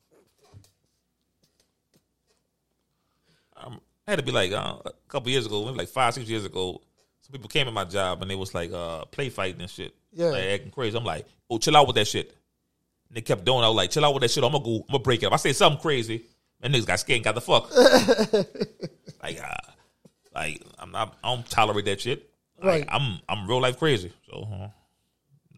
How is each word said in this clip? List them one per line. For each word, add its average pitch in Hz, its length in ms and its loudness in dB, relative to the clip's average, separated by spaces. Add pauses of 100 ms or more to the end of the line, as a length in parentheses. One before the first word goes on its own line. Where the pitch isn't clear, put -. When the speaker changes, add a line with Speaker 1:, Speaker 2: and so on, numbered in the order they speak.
(3500)
Speaker 1:
Um, 127 180 -18 (280)
I 208 40 -2
had 185 80 0
to 135 60 -2
be 135 60 -4
like, 98 200 2
uh, 101 240 -6 (100)
a - 60 -10 (180)
couple 127 200 -4
years 127 160 0
ago, 104 200 -4
maybe, - 120 -8
like, 87 120 -6
five, 123 240 2
six 113 160 -8
years 110 160 -4
ago, 90 360 -6 (380)
some - 140 -20
people 117 160 -16
came 143 180 0
in 113 60 -8
my 101 100 -2
job 92 380 -2
and 95 100 -6
they 98 40 -4
was, 95 200 -8
like, 87 160 -6
uh, 85 340 -8
play 139 240 -8
fighting 95 320 -6
and 87 80 -12
shit. - 240 -14 (200)
Speaker 2:
Yeah. 170 160 -2
Speaker 1:
Like, 98 160 -2
acting 101 260 -4
crazy. 113 260 -4
I'm 117 60 -4
like, 80 240 -6 (220)
"Oh, 117 100 -4
chill 151 180 4
out 143 80 10
with 107 120 0
that 107 100 4
shit." - 220 -4 (800)
And 117 80 -12
they 113 40 -10
kept 107 240 -2
doing 131 140 4
it. 117 60 4
I - 20 6
was 110 80 4
like, 95 160 2
"Chill 151 140 0
out 147 80 6
with 135 80 -2
that 120 100 2
shit. 143 120 0
I'm 120 100 4
gonna 135 100 -2
go, 113 140 -2
I'm - 160 -8
gonna 135 100 2
break 123 180 2
it 107 60 0
up." 98 60 2
I - 20 4
said 156 200 2
something 165 260 6
crazy. 117 420 -2 (380)
And 143 120 -2
niggas 117 140 2
got 90 120 2
scared 131 180 0
and 110 80 -2
got 110 100 0
the 120 60 -4
fuck. - 300 2
Speaker 2:
<laughs> 220 720 6 (760)
Speaker 1:
Like, 80 220 -10
uh, - 280 -12 (640)
like, 78 300 -6 (160)
I'm 90 120 -16
not, 98 300 -6
I 120 140 -2
don't 120 140 -8
tolerate 104 360 4
that 98 140 -2
shit. - 300 -6 (280)
Like, 180 80 -4
Speaker 2:
Right. 160 220 2
Speaker 1:
I'm, 127 400 -2
I'm 98 220 -6
real 127 100 2
life 127 180 2
crazy. 110 360 0 (160)
So, - 200 -12
uh, 98 200 -12 (880)